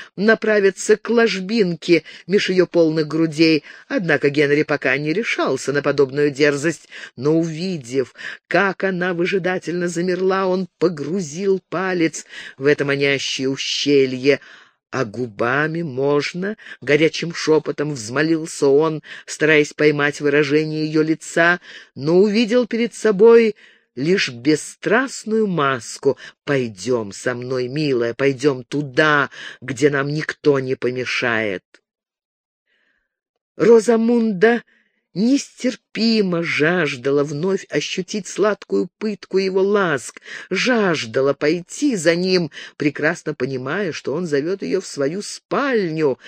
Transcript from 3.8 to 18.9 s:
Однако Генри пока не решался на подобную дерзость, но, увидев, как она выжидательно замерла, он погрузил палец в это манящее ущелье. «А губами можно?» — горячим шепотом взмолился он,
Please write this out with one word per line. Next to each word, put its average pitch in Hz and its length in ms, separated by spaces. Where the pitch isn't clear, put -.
Однако 160 440
Генри 143 320
пока 139 340
не 151 160
решался 170 600
на 165 80
подобную 143 480
дерзость, 147 580
но, 147 220
увидев, 156 760
как 190 340
она 185 300
выжидательно 175 760
замерла, 185 580
он 185 200
погрузил 175 920
палец 175 560
в 135 80
это 143 220
манящее 139 640
ущелье. 135 920
«А 127 140
губами 123 800
можно?» — 147 720
горячим 151 540
шепотом 151 580
взмолился 147 760
он, 151 340